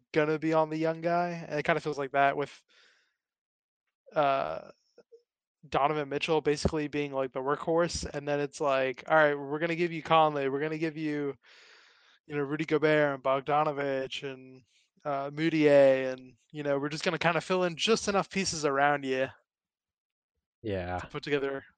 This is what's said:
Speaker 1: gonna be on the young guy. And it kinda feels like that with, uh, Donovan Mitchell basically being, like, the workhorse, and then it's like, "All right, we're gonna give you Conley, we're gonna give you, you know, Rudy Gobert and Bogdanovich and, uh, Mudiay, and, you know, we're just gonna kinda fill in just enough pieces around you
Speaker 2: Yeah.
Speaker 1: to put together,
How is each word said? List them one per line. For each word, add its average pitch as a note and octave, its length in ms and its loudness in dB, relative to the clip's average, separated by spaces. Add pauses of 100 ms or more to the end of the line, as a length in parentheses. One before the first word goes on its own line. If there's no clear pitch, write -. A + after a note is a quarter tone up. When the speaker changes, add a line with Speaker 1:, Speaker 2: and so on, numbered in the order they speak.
(120)
Speaker 1:
gonna D#3 240 2
be D#3+ 160 -2
on D#3+ 180 4
the D#3 60 -4
young D#3+ 240 -2
guy. E3+ 480 -2
And D3 80 -6
it D3 60 -2
kinda D#3 180 0
feels D3 180 -4
like C#3 120 -6
that C#3 260 4
with, C#3+ 140 -4 (1600)
uh, C#3 600 0 (960)
Donovan C#3+ 400 0
Mitchell D3 320 -2
basically D3 480 0
being, C#3+ 240 -4
like, C3+ 200 -4
the - 60 -8
workhorse, D#3+ 720 -2
and C#3+ 140 -8
then D3 140 0
it's C#3+ 200 -6
like, C3+ 460 0
"All D#3+ 100 4
right, D3 220 4
we're C#3+ 220 -6
gonna E3 160 -2
give E3+ 160 -2
you D#3+ 100 -8
Conley, D3+ 460 4
we're C3+ 100 -2
gonna D#3 200 -4
give D#3 180 -4
you, D3 420 -4 (880)
you D3+ 80 -10
know, D3 80 -2
Rudy D3+ 220 -4
Gobert D3+ 500 2
and C3 80 -10
Bogdanovich C#3 1000 -2
and, C3 400 -16 (400)
uh, C#3+ 260 -6
Mudiay, C#3+ 840 6
and, C3 220 -14 (160)
you D3+ 140 -10
know, C#3+ 120 0
we're C#3 120 -2
just D3+ 160 -6
gonna E3 160 -2
kinda E3 200 2
fill F#3 220 0
in E3+ 140 -2
just G#3+ 320 0
enough G3 220 0
pieces E3+ 340 -4
around C#3+ 400 2
you C3 240 0 (1300)
Speaker 2:
Yeah. F2+ 360 -6
Speaker 1:
to E2+ 80 -10
put - 160 -12
together, C#3 420 -2 (140)